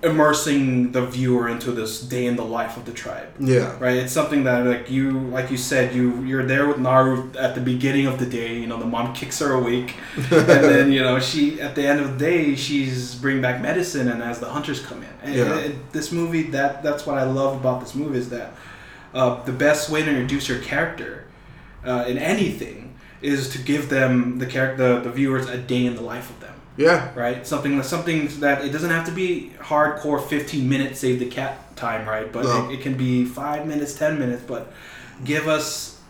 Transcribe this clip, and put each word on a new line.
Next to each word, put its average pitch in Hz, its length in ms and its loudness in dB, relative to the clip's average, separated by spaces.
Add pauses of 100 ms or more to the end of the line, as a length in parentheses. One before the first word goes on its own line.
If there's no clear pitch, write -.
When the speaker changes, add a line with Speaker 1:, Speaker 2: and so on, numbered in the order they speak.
Speaker 1:
immersing 143 880 4
the 123 140 2
viewer 123 420 2
into 120 240 -4
this 110 300 -4
day 123 240 -2
in 120 100 0
the 117 80 -4
life 113 340 -4
of 120 80 -14
the 120 60 -12
tribe. - 380 -10 (100)
Speaker 2:
Yeah. 127 400 2
Speaker 1:
Right? 127 180 2
It's 127 160 -2
something 147 300 2
that, 123 220 4
like 120 240 0
you, 135 220 2
like 131 380 -2
you 135 80 -2
said, 127 380 2
you, 123 280 2
you're 131 220 0
there 139 220 4
with 143 100 2
Naru 127 600 4
at 127 180 0
the - 60 -4
beginning 131 460 2
of 127 120 -2
the 127 60 0
day, 117 340 -4
you 113 80 -6
know, 117 100 -6
the 113 80 -6
mom 120 280 -2
kicks - 260 -6
her 143 140 2
awake, 123 420 0 (100)
Speaker 2:
<laughs> - 100 -12
Speaker 1:
and 131 140 -2
then, 139 600 8
you 135 100 4
know, 127 180 4
she, 147 420 0
at 131 140 -6
the 143 120 0
end 143 140 4
of 131 120 -2
the 131 120 0
day, 156 300 2
she's 131 600 -2
bringing 135 260 0
back 123 200 0
medicine, 147 480 0
and 117 120 -4
as 117 180 -6
the 117 100 -6
hunters 147 320 -6
come - 220 -12
in. - 60 -14 (120)
And, 143 140 -6
Speaker 2:
Yeah. 147 240 2
Speaker 1:
and 143 200 -6 (140)
this 151 180 -4
movie, 165 400 0
that, 139 320 -2
that's 147 220 -2
what 139 120 -2
I 131 60 0
love 135 340 0
about 127 240 0
this - 140 -12
movie, 143 240 -2
is 123 100 -6
that, 117 240 -10 (600)
uh, 127 300 0
the 127 100 -4
best 147 360 2
way 156 140 0
to 156 60 0
introduce 139 400 0
your 117 100 -2
character, - 680 -6 (600)
uh, 123 220 -2
in 127 100 -2
anything - 800 -2 (260)
is 139 280 -2
to - 100 -8
give 143 300 -2
them, 127 500 2
the 127 60 -2
charac-, 131 320 -2
the, 123 220 6
the 123 120 -4
viewers, 131 360 0
a 127 100 -6
day 123 280 0
in 120 100 0
the 110 60 -10
life - 280 -10
of - 120 -18
them. - 80 -16 (260)
Speaker 2:
Yeah. 151 380 4
Speaker 1:
Right? 123 320 -2
Something, 139 380 0
something 160 440 -2 (120)
that, 143 260 2
it 135 60 -2
doesn't 160 180 -2
have 165 160 0
to 180 60 -6
be 175 480 -2
hardcore 147 600 2
fifteen 147 480 -2
minute 135 300 0
save 127 220 2
the 123 80 -2
cat - 500 -8
time, 110 320 -4
right? 110 240 -4
But 127 120 -2
Speaker 2:
No. 123 220 2
Speaker 1:
it, 131 120 -8
it - 20 -10
can 131 160 -4
be 127 280 2
five 147 420 -4
minutes, 147 260 -2
ten 156 240 0
minutes, 123 300 -2
but 117 260 -8 (500)
give 147 240 0
us - 640 -2